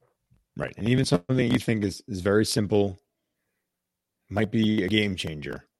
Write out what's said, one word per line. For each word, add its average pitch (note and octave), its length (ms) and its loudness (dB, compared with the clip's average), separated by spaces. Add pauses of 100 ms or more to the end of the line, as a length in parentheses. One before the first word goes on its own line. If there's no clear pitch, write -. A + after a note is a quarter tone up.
(580)
Right. - 200 -6
And G#2 120 -2
even B2+ 160 4
something C3 460 0
you B2+ 80 2
think A2 240 0
is, G2 240 -4
is F#2+ 140 -8
very G#2 240 4
simple G2+ 540 0 (1300)
might G#2 220 0
be G#2+ 320 2
a F2+ 40 -2
game G#2 280 2
changer D2 520 -8 (120)